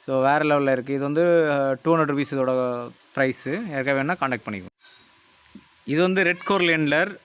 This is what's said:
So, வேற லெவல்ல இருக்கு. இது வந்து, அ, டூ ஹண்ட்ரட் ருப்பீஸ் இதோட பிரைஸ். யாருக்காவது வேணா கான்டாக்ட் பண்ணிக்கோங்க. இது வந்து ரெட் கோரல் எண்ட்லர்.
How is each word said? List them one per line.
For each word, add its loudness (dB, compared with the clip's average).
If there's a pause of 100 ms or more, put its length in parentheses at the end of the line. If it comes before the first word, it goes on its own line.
So, -6 (160)
வேற 4 (100)
லெவல்ல 2
இருக்கு. -6
இது -4
வந்து, 0 (300)
அ, 0 (260)
டூ 0
ஹண்ட்ரட் 2
ருப்பீஸ் -2
இதோட 0 (640)
பிரைஸ். -2 (280)
யாருக்காவது -2
வேணா -2
கான்டாக்ட் -4
பண்ணிக்கோங்க. -10 (1200)
இது 2
வந்து 2 (100)
ரெட் -6
கோரல் 4
எண்ட்லர். 2 (120)